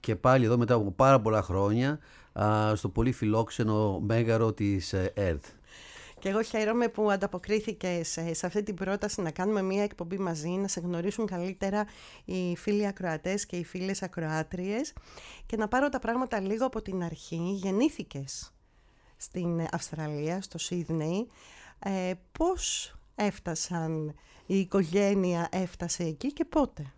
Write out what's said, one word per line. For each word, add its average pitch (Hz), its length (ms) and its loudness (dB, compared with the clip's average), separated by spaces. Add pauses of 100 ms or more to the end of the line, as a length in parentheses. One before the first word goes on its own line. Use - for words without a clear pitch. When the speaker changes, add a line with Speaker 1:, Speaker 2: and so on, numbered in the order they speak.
Speaker 1:
και 107 160 -2
πάλι 127 280 6
εδώ 120 140 6
μετά 120 160 4
από 104 160 2
πάρα 131 300 8
πολλά 107 220 4
χρόνια, 107 560 2 (340)
α, 107 440 4
στο 107 120 -2
πολύ 117 240 2
φιλόξενο 107 880 2
μέγαρο 113 520 4
της, 101 400 0
ε, 92 220 0
ερτ. 87 300 0 (760)
Speaker 2:
Και - 100 -4
εγώ 196 140 0
χαίρομαι 220 460 2
που 214 220 2
ανταποκρίθηκες, 190 1040 -2
ε, 165 180 -2
σε 160 120 -4
αυτή 208 160 0
την 202 120 -4
πρόταση 196 460 -2
να 165 100 0
κάνουμε 196 320 0
μία 190 200 0
εκπομπή 190 360 -4
μαζί, 170 300 -2
να 190 200 -2
σε 185 120 -4
γνωρίσουν 175 460 -2
καλύτερα 190 580 -2 (400)
οι 180 320 -2
φίλοι 208 300 0
ακροατές 185 600 -4
και - 100 -8
οι 175 80 -4
φίλες 185 380 -4
ακροάτριες. 180 920 -4 (540)
Και 226 100 -4
να 214 120 0
πάρω 262 200 4
τα 277 100 -2
πράγματα 247 420 0
λίγο 220 260 0
από 226 160 -4
την 185 200 -4
αρχή. 170 500 -4 (100)
Γεννήθηκες 190 920 -2 (640)
στην 170 560 -2
Αυστραλία, 160 680 -4
στο - 160 -10
Σίδνεϊ. 170 680 -2 (500)
Ε, 185 340 -2 (260)
πώς - 560 0 (200)
έφτασαν, 160 1000 -2 (320)
η 196 120 2
οικογένεια 185 960 2
έφτασε 180 520 -4
εκεί 165 280 -4
και 320 120 -2
πότε; 226 540 0